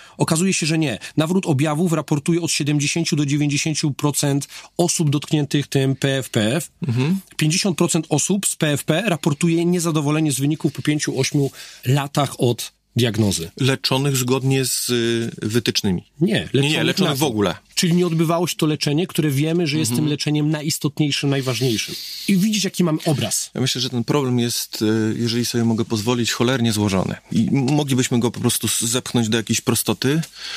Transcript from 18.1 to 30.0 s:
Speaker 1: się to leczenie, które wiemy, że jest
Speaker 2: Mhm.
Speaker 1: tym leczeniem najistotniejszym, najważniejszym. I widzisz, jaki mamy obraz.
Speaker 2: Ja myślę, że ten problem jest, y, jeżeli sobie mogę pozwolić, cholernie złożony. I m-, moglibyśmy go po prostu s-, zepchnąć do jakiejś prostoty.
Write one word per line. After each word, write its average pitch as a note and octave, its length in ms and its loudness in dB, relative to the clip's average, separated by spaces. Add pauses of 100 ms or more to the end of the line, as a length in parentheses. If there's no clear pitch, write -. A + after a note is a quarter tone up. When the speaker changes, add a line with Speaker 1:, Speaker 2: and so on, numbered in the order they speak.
Speaker 1:
się - 80 -6
to E3 100 -2
leczenie, D3+ 420 0
które D#3 220 -2
wiemy, D#3+ 380 0
że C#3+ 100 -2
jest A#2+ 140 0
Speaker 2:
Mhm. D3+ 140 0
Speaker 1:
tym D3 60 0
leczeniem D3+ 380 0
najistotniejszym, D3+ 800 -2
najważniejszym. B2+ 640 -2 (320)
I G3 100 4
widzisz, G#3 260 2
jaki F#3 200 0
mamy D#3+ 220 2
obraz. B2+ 480 -2
Speaker 2:
Ja - 80 -4
myślę, B2+ 200 -2
że B2+ 80 -4
ten A#2+ 140 -2
problem C3 360 0
jest, - 420 -4
y, A2 380 2
jeżeli A#2 260 -2
sobie A#2 180 0
mogę A2+ 220 0
pozwolić, A#2 460 -2
cholernie A#2 420 2
złożony. G2+ 420 0 (160)
I G2+ 80 2
m-, C3 260 2
moglibyśmy C3 540 2
go A2+ 120 2
po - 80 -8
prostu A2+ 280 0
s-, - 140 -2
zepchnąć A#2 480 -2
do A#2 80 2
jakiejś A2 240 -2
prostoty. B2 600 0 (360)